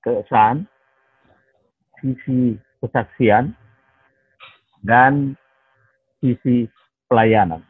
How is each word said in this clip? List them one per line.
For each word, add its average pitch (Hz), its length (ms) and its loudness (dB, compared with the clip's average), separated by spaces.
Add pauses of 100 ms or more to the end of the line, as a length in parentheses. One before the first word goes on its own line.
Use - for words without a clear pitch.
keesaan, 117 640 -2 (1400)
sisi 127 560 -4 (240)
kesaksian, 117 720 -2 (1300)
dan 135 560 2 (800)
sisi 123 480 -2 (400)
pelayanan. 110 640 0